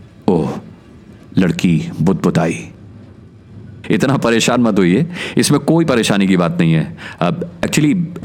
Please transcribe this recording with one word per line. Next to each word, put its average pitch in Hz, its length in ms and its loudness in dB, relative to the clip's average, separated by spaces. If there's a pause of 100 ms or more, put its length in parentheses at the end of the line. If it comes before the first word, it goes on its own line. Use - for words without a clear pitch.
(280)
ओह, 80 320 0 (800)
लड़की 85 540 0 (100)
बुदबुदाई। - 680 0 (1200)
"इतना 120 280 2
परेशान 117 440 2
मत 107 180 2
होइए, 98 280 4 (300)
इसमें 143 220 2
कोई 160 260 2
परेशानी 110 420 2
की 92 100 4
बात 85 220 0
नहीं 82 140 4
है। 80 240 -2 (240)
अब 85 300 -2 (100)
actually, 147 340 0 (300)